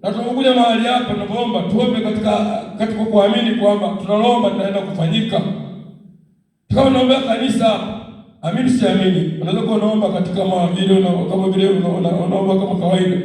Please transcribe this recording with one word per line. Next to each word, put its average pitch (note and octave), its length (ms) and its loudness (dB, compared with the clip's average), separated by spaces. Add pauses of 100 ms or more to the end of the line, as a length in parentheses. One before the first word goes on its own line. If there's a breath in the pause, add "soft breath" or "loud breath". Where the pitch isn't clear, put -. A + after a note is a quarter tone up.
Na G#3 80 -2
tunapokuja B3+ 440 0
mahali A#3 320 2
hapa, B3 260 -2
tunaomba G#3+ 480 -4
tuombe A3+ 400 0
katika, G#3 600 -2 (160)
katika G#3+ 280 -4
kuamini G#3+ 500 2
kwamba G3+ 460 0
tunaloomba G#3+ 480 2
tunaenda G3 320 -2
kufanyika. G3 600 -2 (1300)
Kama C4+ 140 4
unaombea B3+ 320 4
kanisa A3+ 440 0
hapa, - 360 0 (400)
amini G#3+ 280 0
siamini, F#3 600 2 (100)
unaweza G3 220 -2
kuwa A3+ 140 0
unaomba G#3+ 320 0
katika, F3+ 280 -2
kama F3+ 300 0
vile F#3+ 320 2
una-, F3 300 0
kama F#3+ 200 0
vile F#3+ 200 2
una-, F3 200 2
una-, E3+ 360 0
unaomba F#3+ 300 0 (100)
kama F3 140 -4
kawaida F3+ 460 2